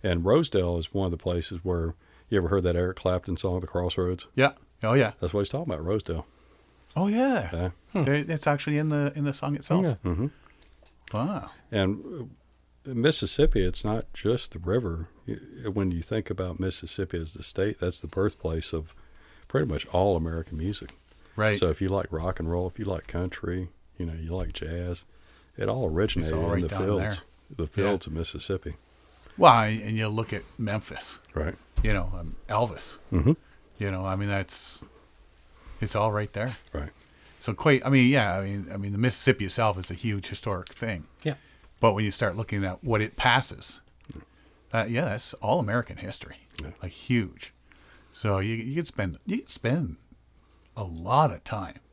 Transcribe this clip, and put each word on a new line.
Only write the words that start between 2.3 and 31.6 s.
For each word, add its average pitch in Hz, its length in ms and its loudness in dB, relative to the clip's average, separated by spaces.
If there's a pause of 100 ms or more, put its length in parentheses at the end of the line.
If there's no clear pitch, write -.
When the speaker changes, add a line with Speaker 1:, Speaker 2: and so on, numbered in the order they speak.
Speaker 1:
ever 85 100 2
heard 95 160 4
that 87 100 4
Eric 90 220 0
Clapton 90 400 0
song, 90 240 0
The 92 80 -6
Crossroads? 90 680 0
Speaker 2:
Yeah. 135 180 4 (300)
Oh, 113 120 2
yeah. 117 260 4
Speaker 1:
That's 82 120 -2
what 104 80 2
he's 98 100 0
talking 147 220 -4
about, 78 120 -6
Rosedale. 87 420 -2 (720)
Speaker 2:
Oh, 180 100 2
yeah. 220 460 2
Speaker 1:
Yeah. 87 180 0 (220)
Speaker 3:
Hmm. 185 100 2
Speaker 2:
There, 135 120 4
it's 147 320 -2
actually 147 320 2
in 156 100 0
the, 147 260 2
in 147 100 -2
the 139 100 0
song 143 200 -2
itself. 180 300 2
Speaker 3:
Yeah. 143 100 2 (100)
Speaker 1:
Mm-hmm. 90 220 0 (840)
Speaker 2:
Wow. 123 380 -4 (200)
Speaker 1:
And, 107 600 -2 (560)
uh, 135 80 -8
Mississippi, 123 720 4
it's - 200 -2
not 110 300 0
just - 380 0
the - 80 -10
river. 90 480 -2 (180)
Y-, 110 100 -6 (360)
when 98 180 2
you 85 120 -2
think - 280 -4
about 92 300 -4
Mississippi 92 580 -4
as 82 160 -8
the 78 80 -12
state, - 380 -2
that's 90 200 -2
the 82 60 -10
birthplace 82 680 -2
of 78 220 -6 (540)
pretty 147 180 0
much 85 220 -4
all 92 280 4
American 82 420 -4
music. 95 320 -4 (460)
Speaker 2:
Right. 107 220 2
Speaker 1:
So 92 100 4
if 76 120 0
you 95 80 2
like 95 240 0
rock 85 280 -2
and 82 100 -2
roll, 87 180 0
if 85 100 -10
you 110 60 -6
like 92 240 -4
country, 90 600 -4 (300)
you 87 80 -4
know, 80 80 -6
you 80 200 -6
like 87 180 -2
jazz, 87 520 -6 (520)
it 104 120 -2
all 117 180 0
originated 82 460 0
Speaker 2:
It's 80 40 0
all 82 100 0
Speaker 1:
in 82 60 2
Speaker 2:
right 87 100 2
Speaker 1:
the 85 60 0
Speaker 2:
down 95 160 -2
Speaker 1:
fields, 98 160 2
Speaker 2:
there. 101 160 -2 (400)
Speaker 1:
the 85 80 -4
Speaker 2:
Yeah. 76 40 -4
Speaker 1:
fields 98 380 0
of 82 60 -8
Mississippi. 82 600 -4 (640)
Speaker 2:
Well, 170 160 12 (100)
and, 107 200 0
and 110 160 -2
you 110 100 0
look 110 240 -2
at 104 100 -4 (160)
Memphis. - 600 -4 (160)
Speaker 1:
Right. 80 200 -2 (280)